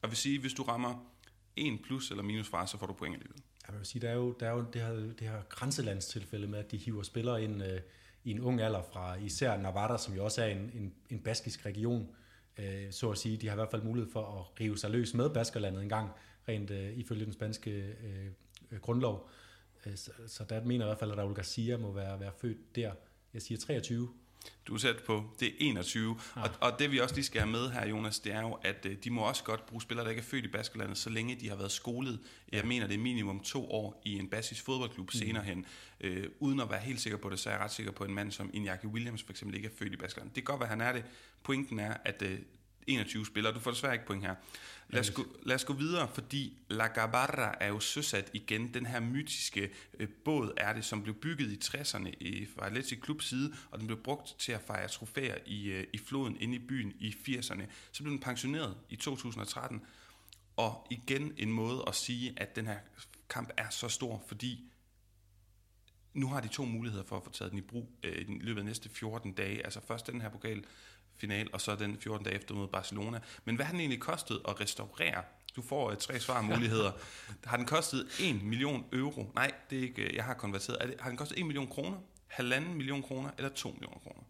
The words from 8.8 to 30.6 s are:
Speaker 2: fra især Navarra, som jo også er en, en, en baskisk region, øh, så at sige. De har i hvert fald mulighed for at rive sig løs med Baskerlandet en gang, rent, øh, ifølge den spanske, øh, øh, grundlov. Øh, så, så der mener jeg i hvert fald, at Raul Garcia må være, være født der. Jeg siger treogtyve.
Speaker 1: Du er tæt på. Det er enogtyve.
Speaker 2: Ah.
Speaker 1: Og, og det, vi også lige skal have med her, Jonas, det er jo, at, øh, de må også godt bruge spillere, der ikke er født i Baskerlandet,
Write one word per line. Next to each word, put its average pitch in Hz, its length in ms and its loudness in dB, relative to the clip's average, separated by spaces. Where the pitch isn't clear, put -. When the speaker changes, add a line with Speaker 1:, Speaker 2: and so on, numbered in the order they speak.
Speaker 2:
fra 90 220 -2
især 104 420 2
Navarra, 101 420 2
som 101 160 -2
jo 95 100 2
også 110 180 2
er 113 40 6
en, 101 280 0
en, 104 200 -4
en 113 100 -2
baskisk - 460 -2
region, 107 420 2
øh, 98 340 -4
så 113 180 2
at 101 80 0
sige. 107 180 2
De 110 100 -2
har 104 80 2
i - 20 0
hvert 107 140 2
fald 107 120 2
mulighed 113 300 0
for 101 280 -2
at - 200 -10
rive 107 180 2
sig 104 120 0
løs 117 240 4
med 127 160 6
Baskerlandet 107 520 2
en 104 60 0
gang, 107 220 2
rent, 104 220 0
øh, 101 280 -2
ifølge 113 260 0
den 107 80 -4
spanske, 110 380 -2
øh, 101 560 -4
øh, 104 100 -6
grundlov. 117 500 2
Øh, 101 100 -4
så, - 140 -10
så 107 220 -8
der 110 160 0
mener 120 200 4
jeg 104 40 4
i - 20 4
hvert 107 80 2
fald, 107 140 2
at 101 60 0
Raul 101 160 2
Garcia 113 420 0
må 101 160 -2
være, 98 280 -2
være 98 200 -4
født 113 360 -4
der. 113 160 0
Jeg 110 80 -6
siger 110 160 -2
treogtyve. 120 500 0
Speaker 1:
Du - 80 -2
er 110 40 0
tæt 117 180 6
på. 107 180 4
Det 120 80 4
er - 100 0
enogtyve. 113 600 2
Speaker 2:
Ah. 120 60 -4
Speaker 1:
Og, 104 80 4
og 120 180 6
det, 143 140 4
vi 135 60 6
også 131 160 4
lige 139 100 2
skal 110 160 2
have 107 100 6
med 120 200 2
her, 120 180 0
Jonas, 107 320 0
det 104 120 -2
er 107 80 0
jo, 113 120 0
at, - 340 -2
øh, 98 180 -2
de 120 60 0
må 117 120 2
også 113 220 4
godt 110 220 -2
bruge 113 160 -6
spillere, 117 220 -2
der 113 60 0
ikke 113 100 0
er 113 60 -6
født 131 180 0
i 110 40 -2
Baskerlandet, 107 500 -2